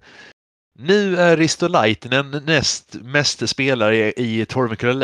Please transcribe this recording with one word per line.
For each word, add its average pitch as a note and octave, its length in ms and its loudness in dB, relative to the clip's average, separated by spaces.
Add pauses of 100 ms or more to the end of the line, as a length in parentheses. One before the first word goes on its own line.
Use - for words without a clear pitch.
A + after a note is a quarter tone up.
(800)
nu F#3 380 0
är E3+ 200 4
Risto E3 320 0
Laitinen C3+ 800 0
näst - 480 -2
mest B2+ 540 -2
spelare A#2+ 480 0
i, A2 440 0
i G#2+ 60 -2
Torvekulla A#2+ 460 -2 (120)